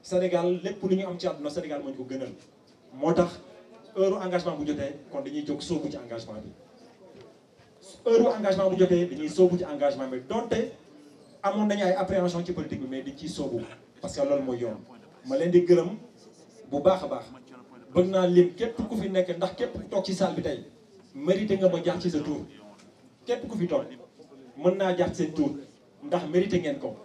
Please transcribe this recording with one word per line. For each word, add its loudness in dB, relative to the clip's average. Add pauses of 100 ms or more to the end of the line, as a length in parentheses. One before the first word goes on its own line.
Sénégal, 0
lépp -6
lu 2
ñu -2
am -8
ci -4
àdduna, -6
Sénégal -8
moo -8
ñu -10
ko -10
gënal. -8 (640)
Moo 0
tax 0 (560)
heure 2
engagement -2
bu -6
jotee, -4 (160)
kon -8
dañuy -8
jóg -4
sóobu -4
ci -10
engagement -12 (100)
bi. -16 (1500)
Heure 6
engagement 2
bu 0
jotee, 6
dañuy -6
sóobu 6
ci -2
engagement -2
bi. -6 (100)
Donte -2 (680)
amoon 0
nañu 0
ay 4
appréhension 0
ci -6
politique -6
bi, -8
mais -6
dañ -10
ciy -10
sóobu, -6 (380)
parce -8
que 0
loolu 2
mooy -4
yoon. -4 (480)
Ma -2
leen 2
di 8
gërëm 6 (720)
bu -2
baax 4
a -6
baax. -6 (680)
Bëgg 6
naa 4
lim 8
képp -4 (120)
ku -6
fi -4
nekk, 0
ndax -4
képp -4
ku -10 (100)
toog -2
ci -2
salle 0
bi -4
tey, -4 (520)
mérité 2
nga 4
ma 0
jaar -2
ci -2
sa 0
tour. -4 (800)
Képp -4
ku -8
fi 0
toog, 0 (720)
mën 2
naa 0
jaar 0
ci -2
seen -4
tour, 0 (480)
ndax -2
mérité 2
ngeen -4
ko. -8